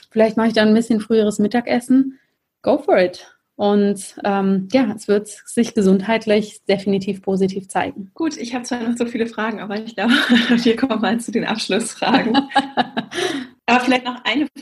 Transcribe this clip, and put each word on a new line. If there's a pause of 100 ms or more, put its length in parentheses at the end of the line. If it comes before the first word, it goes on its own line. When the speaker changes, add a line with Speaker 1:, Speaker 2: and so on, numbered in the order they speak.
(120)
Speaker 1:
vielleicht
mache
ich
dann
ein
bisschen
früheres
Mittagessen“, (420)
go
for
it. (300)
Und,
ähm,
ja,
es
wird
sich
gesundheitlich
definitiv
positiv
zeigen.
Speaker 2:
Gut,
ich
habe
zwar
noch
so
viele
Fragen,
aber
ich
glaube,
<laughs>
wir
kommen
mal
zu
den
Abschlussfragen.
Speaker 1:
<laughs>
Speaker 2:
Aber
vielleicht
noch
eine (160)